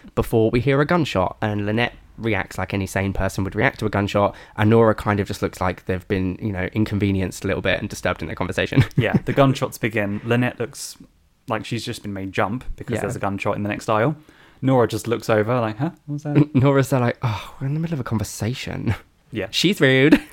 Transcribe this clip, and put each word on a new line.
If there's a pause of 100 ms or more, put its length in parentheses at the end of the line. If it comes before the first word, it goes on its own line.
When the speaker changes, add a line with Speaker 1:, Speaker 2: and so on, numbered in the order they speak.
(140)
Speaker 1:
before
we
hear
a
gunshot,
and
Lynette (260)
reacts
like
any
sane
person
would
react
to
a
gunshot, (220)
and
Nora
kind
of
just
looks
like
they've
been,
you
know,
inconvenienced
a
little
bit
and
disturbed
in
their
conversation.
<laughs>
Speaker 2:
Yeah, (100)
the
gunshots
begin.
Lynette
looks (500)
like
she's
just
been
made
jump (120)
because
Speaker 1:
Yeah.
Speaker 2:
there's
a
gunshot
in
the
next
aisle. (440)
Nora
just
looks
over
like,
"Huh? (140)
What
was
that?"
Speaker 1:
<laughs>
Nora's
there
like,
"Oh,
we're
in
the
middle
of
a
conversation." (380)
Speaker 2:
Yeah.
Speaker 1:
She's
rude. (120)